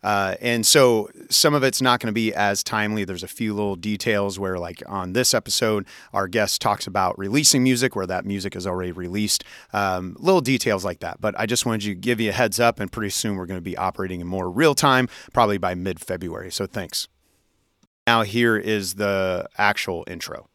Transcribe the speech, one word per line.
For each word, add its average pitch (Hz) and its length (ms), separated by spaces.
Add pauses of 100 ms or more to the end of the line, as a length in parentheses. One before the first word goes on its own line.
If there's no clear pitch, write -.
Uh, 98 380
and 120 240
so 123 460 (180)
some - 240
of 147 100
it's 131 200
not 123 180
gonna 117 100
be 110 220
as 101 300
timely. 107 420
There's 90 180
a 90 60
few 110 240
little 101 240
details 101 600
where, 95 200
like, 87 280
on 92 260
this 123 220
episode, 107 500 (300)
our 98 120
guest 98 360
talks 104 240
about 95 320
releasing 127 440
music 127 320
where 95 120
that 92 180
music 98 320
is 92 100
already 90 260
released. 92 520 (300)
Um, 92 440
little 180 220
details 117 460
like 87 140
that. 85 200
But 104 180
I 107 60
just 113 220
wanted 110 160
to 104 120
give 104 240
you 110 120
a - 20
heads 113 260
up, 117 220
and 101 100
pretty 104 200
soon 101 260
we're 92 80
gonna 90 160
be 87 160
operating 92 460
in 85 40
more 90 240
real 143 240
time, 127 360 (240)
probably 104 240
by 92 160
mid-February. 90 800
So - 120
thanks. - 440 (1000)
Now 117 160
here 110 340
is 98 380
the 98 540 (100)
actual 101 480
intro. - 480